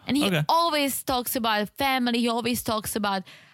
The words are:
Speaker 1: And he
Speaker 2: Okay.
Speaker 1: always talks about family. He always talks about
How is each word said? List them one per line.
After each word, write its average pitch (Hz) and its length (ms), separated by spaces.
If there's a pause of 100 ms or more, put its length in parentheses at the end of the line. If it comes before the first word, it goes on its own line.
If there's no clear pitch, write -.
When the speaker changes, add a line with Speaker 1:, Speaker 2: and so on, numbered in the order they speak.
Speaker 1:
And 254 100
he 285 100
Speaker 2:
Okay. 156 220
Speaker 1:
always 302 540
talks 247 340
about 214 340
family. 247 500
He 233 80
always 233 340
talks 220 340
about 196 260 (320)